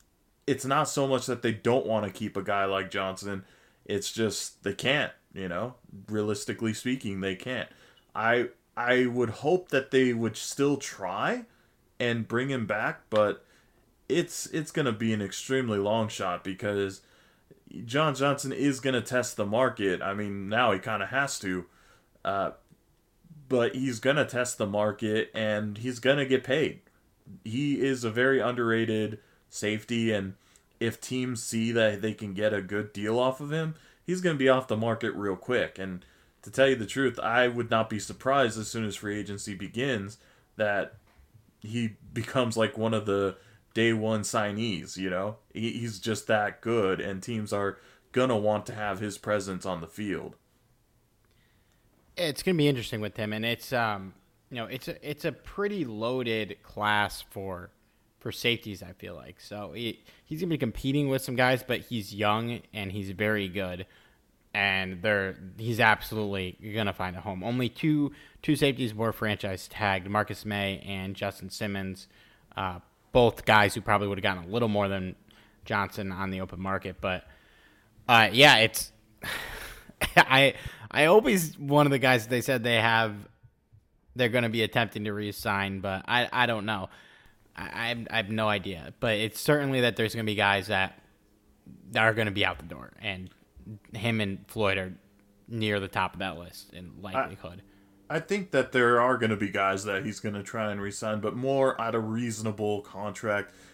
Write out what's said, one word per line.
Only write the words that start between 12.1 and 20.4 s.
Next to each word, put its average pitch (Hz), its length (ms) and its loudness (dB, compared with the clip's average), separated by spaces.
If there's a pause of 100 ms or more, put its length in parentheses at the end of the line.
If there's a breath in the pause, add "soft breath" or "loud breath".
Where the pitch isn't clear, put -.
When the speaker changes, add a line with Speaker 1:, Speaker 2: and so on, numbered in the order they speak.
Speaker 1:
bring 123 220 0
him 120 180 -2
back, 113 420 -4
but 104 340 2 (640 soft breath)
it's, - 400 0
it's 156 240 -6
gonna 143 200 0
be 113 220 0
an 107 100 -2
extremely 113 560 -2
long 107 280 2
shot 90 360 -4
because 101 580 -2 (840 soft breath)
John 143 280 2
Johnson 135 380 0
is 135 280 0
gonna 127 220 0
test 120 360 -2
the 104 80 0
market. 107 580 2
I 98 100 -2
mean, 101 360 -6